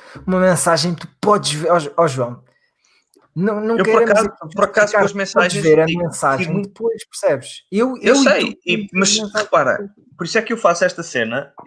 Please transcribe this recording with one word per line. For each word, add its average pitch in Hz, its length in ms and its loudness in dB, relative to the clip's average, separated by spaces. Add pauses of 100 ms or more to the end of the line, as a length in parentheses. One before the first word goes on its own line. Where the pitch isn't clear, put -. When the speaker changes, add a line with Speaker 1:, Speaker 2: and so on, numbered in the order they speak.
(260)
Speaker 1:
uma 185 140 0
mensagem 170 560 2
tu - 120 -16 (120)
podes 196 320 0
ver. 151 200 -4
Ó, 175 60 4 (200)
ó, 165 100 4
João, 123 360 -6 (920)
não, 202 260 -2
não 226 160 -2
Speaker 2:
Eu, 185 80 2
por 220 80 2
Speaker 1:
queremos 233 180 4
Speaker 2:
acaso, 208 160 4 (140)
Speaker 1:
aqui 156 140 -14
Speaker 2:
por 202 100 2
acaso, 208 280 0
com 214 60 4
as 196 40 4
Speaker 1:
justificar, - 0 -
podes 190 100 0
Speaker 2:
mensagens, 180 500 0
Speaker 1:
ver 156 160 6
a 160 60 4
Speaker 2:
digo, 170 180 -2
Speaker 1:
mensagem 143 420 -2
Speaker 2:
fico 170 80 -4
muito 196 140 -4
Speaker 1:
depois, 220 380 -6
percebes? 147 440 -4 (220)
Eu, 247 260 0
Speaker 2:
Eu - 40 -14
Speaker 1:
eu 254 140 4
e 277 80 4
Speaker 2:
sei, 202 180 4 (140)
Speaker 1:
tu - 100 -20
Speaker 2:
e, - 120 -2
Speaker 1:
temos 208 160 -8
Speaker 2:
mas 190 240 0
Speaker 1:
mensagem 214 260 -6
Speaker 2:
repara, 147 300 2
Speaker 1:
depois. 202 180 -8 (260)
Speaker 2:
por 175 80 -6
isso 165 120 -2
é 214 40 2
que 220 120 -6
eu 220 40 -6
faço 170 280 2
esta 175 180 -4
cena, 123 500 -6 (140)